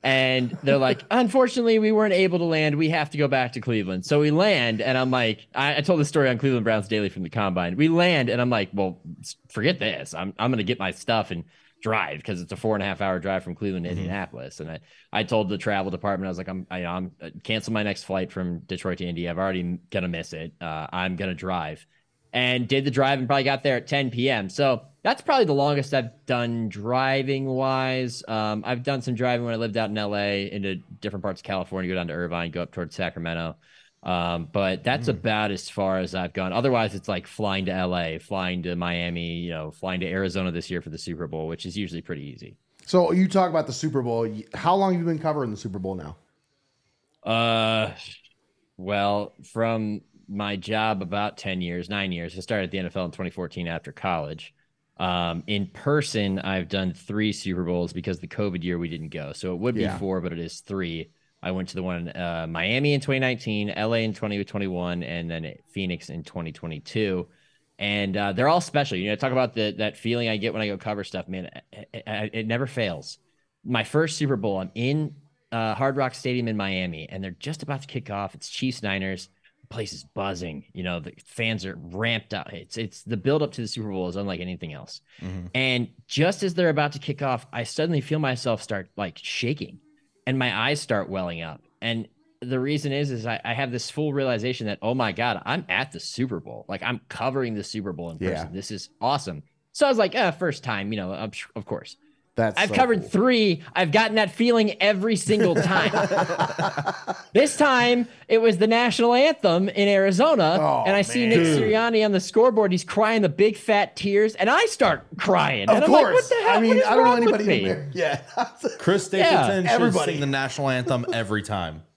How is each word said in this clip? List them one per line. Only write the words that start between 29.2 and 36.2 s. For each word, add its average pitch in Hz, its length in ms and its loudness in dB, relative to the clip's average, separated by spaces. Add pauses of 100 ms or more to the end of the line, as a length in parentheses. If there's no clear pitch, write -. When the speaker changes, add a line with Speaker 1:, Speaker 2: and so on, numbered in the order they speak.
Speaker 1:
when 117 80 -2
I - 20 -4
lived 110 220 -2
out 110 100 0
in 104 80 -4
L 104 180 -2
A, 101 360 0
into 98 240 -4 (260)
different 101 220 -6
parts 95 180 -4
of - 40 -20
California, 92 440 -4
go 92 60 -2
down 87 140 -2
to 78 40 -6
Irvine, 85 380 -4
go 87 100 -6
up 85 120 -6
towards 85 220 -8
Sacramento. 82 600 -4 (460)
Um, 87 500 -2
but 95 320 0
that's 123 220 0
Speaker 2:
Mm. 131 60 2
Speaker 1:
about 107 380 0
as 95 200 -8
far 95 280 0
as 90 160 -4
I've 90 200 -4